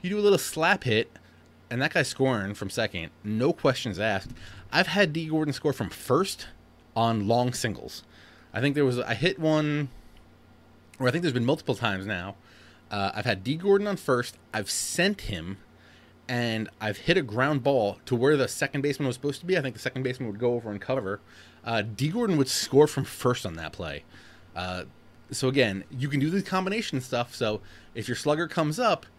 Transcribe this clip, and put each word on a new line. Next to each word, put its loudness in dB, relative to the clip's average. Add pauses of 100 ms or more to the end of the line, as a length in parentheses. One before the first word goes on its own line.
You -2
do 0
a 2
little 8
slap 2
hit, 2 (600)
and -2
that 0
guy's 2
scoring 0
from -8
second. -4 (160)
No 0
questions 0
asked. -2 (400)
I've 2
had 2
Dee -4
Gordon 0
score 0
from -4
first -2 (480)
on 2
long 2
singles. -6 (500)
I -2
think 2
there 4
was, 2
I -2
hit 0
one, 2 (1080)
or 2
I 0
think -2
there's 2
been 2
multiple 0
times -2
now. -6 (540)
Uh, -2
I've -6
had 0
Dee -2
Gordon 4
on -2
first. 0 (160)
I've -4
sent 0
him, -6 (720)
and -2 (100)
I've -4
hit 2
a 4
ground 0
ball 2
to 0
where 4
the 2
second -4
baseman -2
was -2
supposed -6
to -14
be. 0
I 0
think -4
the -16
second -4
baseman -4
would -8
go 2
over -4
and -6
cover. -4 (460)
Uh, 0
Dee -2
Gordon 2
would 4
score 6
from -2
first -2
on -4
that -8
play. -8 (500)
Uh, -6 (460)
so 0
again, 2
you -6
can 0
do 2
the 0
combination -2
stuff. -4
So 0 (340)
if -6
your -2
slugger 0
comes 0
up 2 (140)